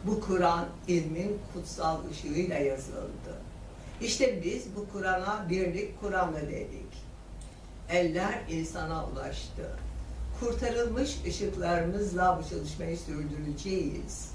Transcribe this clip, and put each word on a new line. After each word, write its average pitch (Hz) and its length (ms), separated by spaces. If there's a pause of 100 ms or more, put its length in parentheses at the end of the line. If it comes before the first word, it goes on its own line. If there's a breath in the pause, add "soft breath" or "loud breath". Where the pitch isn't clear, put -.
Bu 208 160
Kur'an 175 440 (220)
ilmin 175 500 (160)
kutsal 165 440 (140)
ışığıyla 156 460
yazıldı. - 840 (600 loud breath)
İşte 233 420
biz 233 200 (120)
bu 202 180
Kur'an'a 190 560
birlik 185 520
Kur'an'ı 180 400
dedik. - 640 (880 loud breath)
Eller 175 600
insana 165 560
ulaştı. - 640 (680)
Kurtarılmış 233 760 (100)
ışıklarımızla 180 1160
bu - 60
çalışmayı 165 480
sürdüreceğiz. 147 1400